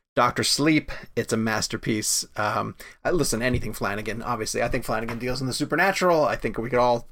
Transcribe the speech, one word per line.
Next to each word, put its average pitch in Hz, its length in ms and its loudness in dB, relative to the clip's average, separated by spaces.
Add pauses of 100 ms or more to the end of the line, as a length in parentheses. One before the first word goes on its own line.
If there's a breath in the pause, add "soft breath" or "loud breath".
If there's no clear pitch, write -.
(180)
Doctor 123 260 4
Sleep, 147 480 2 (240 loud breath)
it's 113 160 -2
a 117 60 0
masterpiece. 110 880 -2 (100)
Um, 107 400 -2 (300 loud breath)
I, 143 60 2
listen, 139 300 2
anything 120 300 0
Flanagan, 107 500 -4
obviously. 110 420 -2
I 117 40 0
think 123 160 0
Flanagan 113 360 -4
deals 123 220 -2
in 131 60 -2
the 123 60 -2
supernatural. 170 720 2
I 107 100 2
think 117 220 -4
we 117 120 -4
could 127 100 2
all, 120 320 4